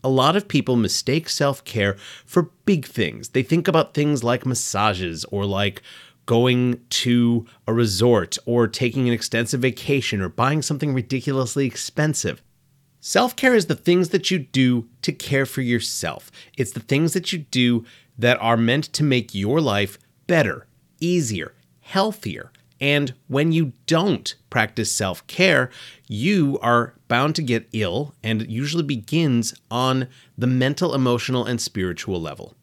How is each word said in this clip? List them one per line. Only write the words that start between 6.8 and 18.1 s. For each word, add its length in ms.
to 560
a 60
resort 720
or 220
taking 420
an 40
extensive 460
vacation 640
or 80
buying 320
something 320
ridiculously 720
expensive. 760
Self-care 560
is 120
the 80
things 340
that 220
you 80
do 480
to 100
care 340
for 160
yourself. 680
It's 140
the 80
things 340
that 180
you 80
do 460